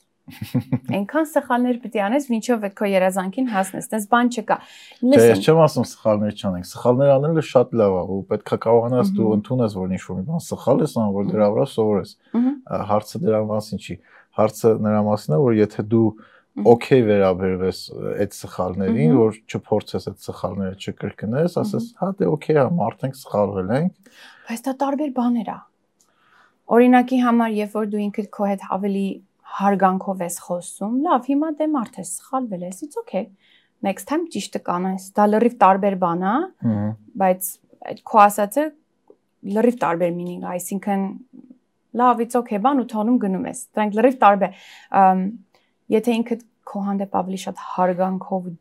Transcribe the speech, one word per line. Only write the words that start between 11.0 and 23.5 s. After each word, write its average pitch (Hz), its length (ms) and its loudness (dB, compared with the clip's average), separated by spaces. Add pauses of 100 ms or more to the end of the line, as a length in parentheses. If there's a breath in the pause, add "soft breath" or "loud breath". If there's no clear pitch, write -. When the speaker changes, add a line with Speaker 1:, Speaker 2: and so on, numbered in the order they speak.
Speaker 1:
որ 101 160 -2
դրա 107 140 0
Speaker 2:
Մհմ։ 104 160 2
Speaker 1:
վրա 131 100 0
սովորես։ 107 460 -2 (160 loud breath)
Speaker 2:
Մհմ։ 254 320 0
Speaker 1:
Ա, - 220 -6
հարցը 104 400 -2
դրա 107 200 0
մասին 107 400 -6
չի, - 140 -12 (340 soft breath)
հարցը 110 460 2
նրա 107 260 0
մասին 107 320 -2
է, 156 60 2
որ 117 180 4
եթե 107 260 0
դու 113 220 2 (500 loud breath)
Speaker 2:
Մհմ։ - 100 -2
Speaker 1:
օքեյ 123 360 6
վերաբերվես 95 760 2 (320)
այդ 98 240 -4
սխալներին, 95 680 -4
Speaker 2:
Մհմ։ 156 120 4
Speaker 1:
որ 110 240 4
չփորձես - 680 -4
այդ 98 120 -12
սխալները 95 560 -8
չկրկնես, 110 800 -6
ասես, 123 300 -4
Speaker 2:
Մհմ։ 233 100 -18
Speaker 1:
"Հա, 180 160 -6
դե 190 160 -2
օքեյ 156 320 0
ա, 135 100 6
մարդ 160 380 -4
ենք, 131 100 -8
սխալվել 101 540 -2